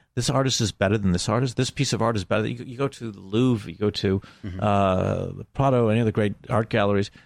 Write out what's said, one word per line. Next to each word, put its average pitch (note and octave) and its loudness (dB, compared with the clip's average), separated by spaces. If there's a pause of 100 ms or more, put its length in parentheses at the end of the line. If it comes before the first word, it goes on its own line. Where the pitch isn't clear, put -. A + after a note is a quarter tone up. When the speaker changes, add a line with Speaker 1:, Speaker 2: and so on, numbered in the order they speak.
(140)
Speaker 1:
"This A#2+ -2
artist C3 0
is G2 0
better G2+ 2
than G2 2
this F2 0
artist. A#2+ 0
This C3 0
piece C3+ -2
of A2 -2
art A#2 0
is F#2+ -2
better." G#2+ 0
You, A#2 -6
you A#2+ -14
go C#3 -2
to A#2+ -10
the G2 -16
Louvre, G#2+ 0
you E2 -14
go G#2 0
to, F#2+ 0 (240)
Speaker 2:
Mm-hmm. F#2 -8
Speaker 1:
uh, F#2+ 2 (120)
the G2+ -14
Prado, B2+ 2
any G#2+ 2
other A2 2
great G#2 0 (120)
art A2+ -2
galleries. G2+ 2 (160)